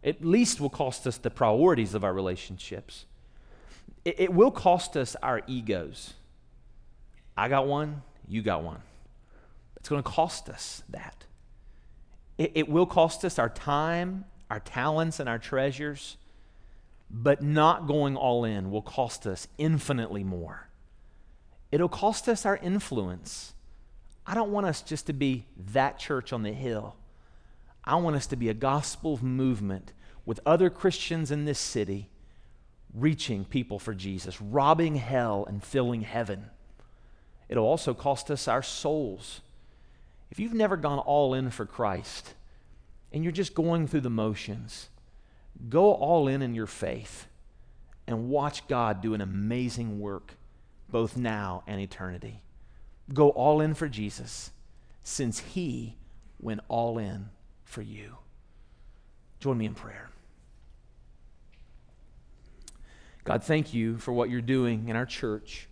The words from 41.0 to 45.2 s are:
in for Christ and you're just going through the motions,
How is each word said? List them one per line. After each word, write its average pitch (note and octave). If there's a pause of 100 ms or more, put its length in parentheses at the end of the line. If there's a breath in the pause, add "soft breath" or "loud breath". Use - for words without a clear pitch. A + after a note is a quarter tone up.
in C3
for A2
Christ - (800 soft breath)
and D3+
you're E3+
just F3
going E3
through D3+
the B2+
motions, A2 (800 soft breath)